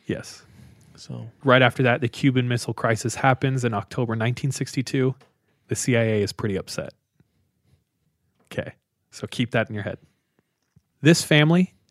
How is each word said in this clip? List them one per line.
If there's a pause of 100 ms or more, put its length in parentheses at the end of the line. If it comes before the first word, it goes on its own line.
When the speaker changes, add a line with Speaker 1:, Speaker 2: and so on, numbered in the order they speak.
Speaker 1:
Yes. (540)
Speaker 2:
So (160)
Speaker 1:
Right
after
that,
the
Cuban
Missile
Crisis
happens
in
October
nineteen
sixty-two. (540)
The
C
I
A
is
pretty
upset. (1600)
Okay, (400)
so
keep
that
in
your
head. (1040)
This
family, (160)